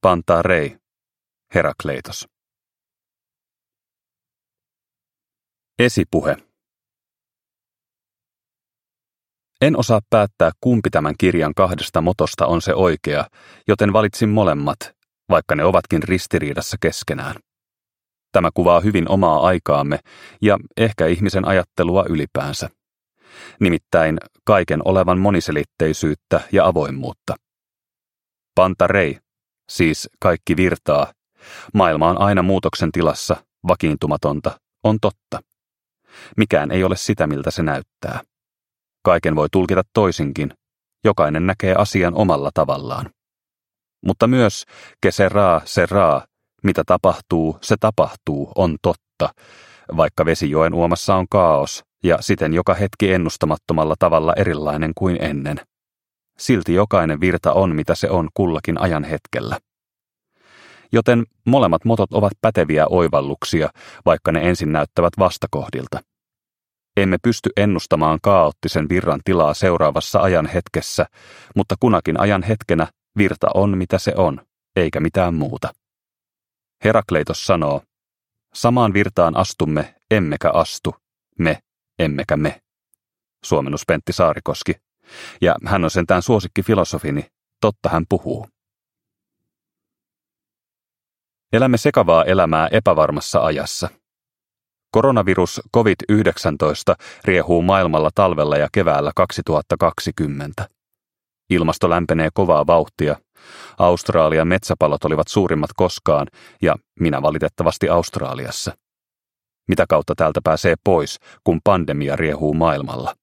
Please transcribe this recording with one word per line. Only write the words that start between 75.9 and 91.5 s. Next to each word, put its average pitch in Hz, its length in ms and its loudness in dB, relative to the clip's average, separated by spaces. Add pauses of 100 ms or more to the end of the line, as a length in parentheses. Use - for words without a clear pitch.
Herakleitos 95 640 0
sanoo, 73 360 0 (720)
"Samaan 120 380 2
virtaan 92 440 0
astumme, 76 580 -4 (160)
emmekä 82 400 0
astu, - 440 -2 (440)
me, 80 200 0 (400)
emmekä 73 380 -2
me." 73 260 -4 (800)
Suomennus 71 420 -2
Pentti 82 260 -2
Saarikoski. 85 600 -2 (680)
Ja 85 140 4 (120)
hän 95 180 0
on 80 60 0
sentään 90 320 0
suosikkifilosofini, 90 1040 -2 (340)
totta 107 280 0
hän 82 200 0
puhuu. 95 400 -4 (3000)